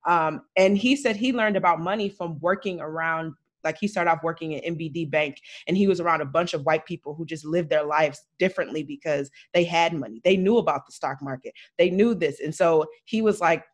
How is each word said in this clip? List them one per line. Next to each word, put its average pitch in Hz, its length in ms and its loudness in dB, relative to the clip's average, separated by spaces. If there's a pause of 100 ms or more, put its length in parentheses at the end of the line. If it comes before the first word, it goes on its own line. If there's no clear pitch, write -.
Um, 160 360 0 (160)
and 196 200 6
he 254 180 2
said 240 200 -2
he 254 160 -2
learned 214 240 0
about 170 240 2
money 196 300 -4
from 170 320 -8
working 180 400 -2
around, 160 520 -6 (300)
like, 160 160 -4
he 208 80 -2
started 175 240 0
off 160 100 2
working 160 340 -6
at 139 100 -10
M 170 100 -4
B 160 140 -8
D 160 160 -6
Bank 151 320 -2 (280)
and 180 120 0
he 196 100 4
was 180 140 2
around 165 180 2
a 151 60 -2
bunch 165 280 0
of 143 120 -4
white 156 200 2
people 151 300 -12
who 165 100 -10
just 151 200 -12
lived 160 240 -2
their 151 160 2
lives 147 360 0 (160)
differently 170 460 -2
because 143 480 -4 (220)
they 175 100 4
had 170 300 2
money. 113 320 -8
They 196 100 6
knew 196 220 4
about 160 280 0
the - 60 -20
stock 139 300 -8
market. 131 320 -10 (240)
They 180 120 4
knew 208 260 4
this. 156 260 -2
And 156 120 -6
so 165 320 4 (200)
he 220 160 -2
was 208 180 2
like 165 240 2 (100)